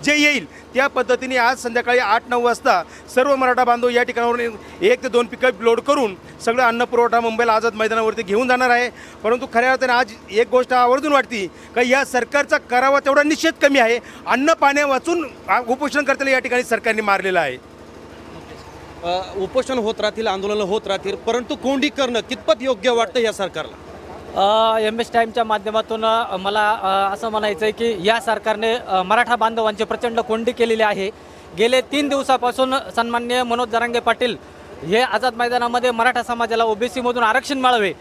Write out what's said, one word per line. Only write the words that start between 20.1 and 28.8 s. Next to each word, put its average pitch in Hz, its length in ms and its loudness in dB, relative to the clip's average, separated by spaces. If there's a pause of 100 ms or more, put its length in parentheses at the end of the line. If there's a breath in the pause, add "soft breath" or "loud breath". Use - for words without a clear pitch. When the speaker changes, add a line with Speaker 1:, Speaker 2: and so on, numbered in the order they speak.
Speaker 2:
आंदोलनं 202 380 -2
होत 202 220 -2
राहतील, 196 300 -4
परंतु 240 380 -2
कोंडी 269 340 -2
करणं 247 320 -2
कितपत 254 400 -2
योग्य 247 300 0
वाटतं 233 300 0
या 220 120 0
सरकारला? 156 440 -6 (600)
Speaker 3:
अ, 220 420 4
एमएस 226 340 -2
टाईमच्या 233 320 2
माध्यमातून, 220 600 -2
अ, 220 320 0
मला, 208 340 0 (120)
अ, 196 320 0
असं 220 140 -6
म्हणायचं 214 360 -2
आहे 220 80 0
की 220 340 -2
या 226 140 2
सरकारने, 220 540 0
अ, 196 280 -2